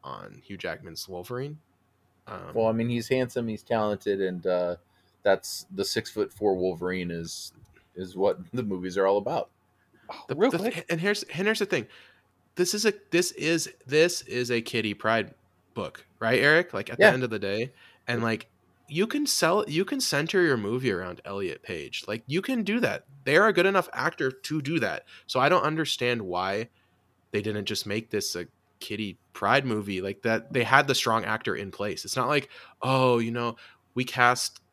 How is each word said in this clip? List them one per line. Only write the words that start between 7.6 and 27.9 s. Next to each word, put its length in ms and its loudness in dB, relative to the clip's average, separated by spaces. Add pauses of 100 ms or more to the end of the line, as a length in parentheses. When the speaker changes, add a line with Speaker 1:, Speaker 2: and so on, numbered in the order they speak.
Speaker 2:
is 200 -10
what 300 2
<laughs> 80 -16
the 100 -2
movies 340 -4
are 100 4
all 100 4
about. 320 -2 (600)
Speaker 3:
Oh, 200 -12
Speaker 1:
the, 60 -2
Speaker 3:
real 160 4
Speaker 1:
the 80 0
Speaker 3:
quick. 160 -2
Speaker 1:
th-, 140 -10
and 120 -2
here's, 220 0
and 240 -4
here's 120 0
the 60 2
thing. 220 -2 (680)
This 180 2
is 120 0
a, 80 4 (180)
this 220 2
is, 400 0 (120)
this 360 4
is 300 -4
a 100 2
Kitty 320 -2
Pryde 400 0 (400)
book, 320 -8 (140)
right, 200 4
Eric? 340 4
Like, 180 -4
at 80 -8
Speaker 2:
Yeah. 100 8
Speaker 1:
the 60 4
end 80 0
of 80 -2
the 80 -4
day, 320 -2 (360)
and, 160 -2
like, 240 -2 (400)
you 200 0
can 200 -2
sell, 400 2
you 160 0
can 160 -2
center 440 2
your 120 4
movie 360 0
around 340 -4
Elliot 360 -6
Page. 460 -10
Like, 180 -6
you 160 -2
can 220 -2
do 160 0
that. 240 -2 (220)
They 100 2
are 140 8
a 40 0
good 120 4
enough 260 2
actor 400 -2
to 300 -6
do 180 -2
that. 240 -2 (220)
So 160 0
I 80 6
don't 140 4
understand 580 0
why 480 -2 (640)
they 100 0
didn't 240 -2
just 200 -6
make 260 -6